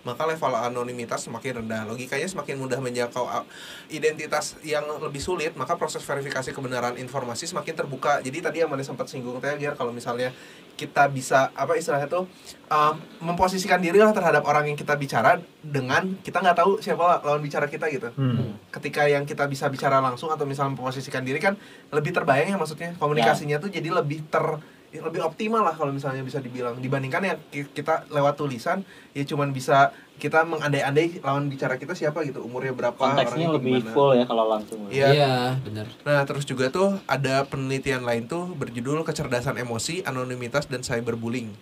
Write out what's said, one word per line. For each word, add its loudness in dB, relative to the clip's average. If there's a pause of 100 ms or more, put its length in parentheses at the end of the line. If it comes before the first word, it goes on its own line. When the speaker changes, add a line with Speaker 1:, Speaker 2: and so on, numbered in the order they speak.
Speaker 1:
maka -2
level 0
anonimitas -2
semakin -6
rendah. -6
Logikanya -4
semakin -8
mudah -2
menjangkau -2
a-, -4 (420)
identitas -2
yang -2 (160)
lebih -6
sulit, -2
maka -2
proses -4
verifikasi -4
kebenaran -2
informasi -6
semakin -6
terbuka. 0
Jadi -6
tadi -4
yang 4
Mane -4
sempat -6
singgung -8
teh, -2
Ger, -4
kalau -4
misalnya -4 (400)
kita 2
bisa, 2
apa -2
istilahnya 0
tuh, -2 (400)
um, 4 (260)
memposisikan 2
diri 2
lah 10
terhadap 4
orang 4
yang -2
kita -4
bicara 4 (220)
dengan -2
kita -8
nggak 6
tahu 6
siapa -2
la-, 4
lawan 2
bicara -2
kita -4
gitu. -6
Speaker 2:
Hmm. 0 (100)
Speaker 1:
Ketika -2
yang 4
kita -2
bisa -2
bicara 2
langsung -2
atau 0
misalnya -2
memposisikan -6
diri -2
kan 2 (340)
lebih 0
terbayang 4
ya, 0
maksudnya -4
komunikasinya 2
Speaker 3:
Ya. 0
Speaker 1:
tuh -4
jadi -4
lebih 0
ter-, 0 (320)
lebih -6
optimal 0
lah 2
kalau -2
misalnya -4
bisa -6
dibilang, -6
dibandingkan -2
yang -2
ki-, -10
kita -2
lewat 2
tulisan -2 (280)
ya -4
cuman -2
bisa 4 (240)
kita 2
mengandai-andai 2
lawan 0
bicara -2
kita -8
siapa -2
gitu, -6
umurnya -6
berapa, -2
Speaker 3:
Konteksnya 2 (140)
Speaker 1:
orangnya 2
Speaker 3:
lebih 2
Speaker 1:
gimana. -6
Speaker 3:
full 6
ya 8
kalau 2
langsung. 0
Speaker 1:
Iya. 2
Speaker 4:
Iya, 6 (280)
benar. -6 (140)
Speaker 1:
Nah, 2
terus -4
juga 0
tuh 2 (100)
ada 2
penelitian -2
lain 0
tuh -4
berjudul -4
Kecerdasan -2
Emosi, -4
Anonimitas, -4
dan -4
Cyberbullying. -4 (100)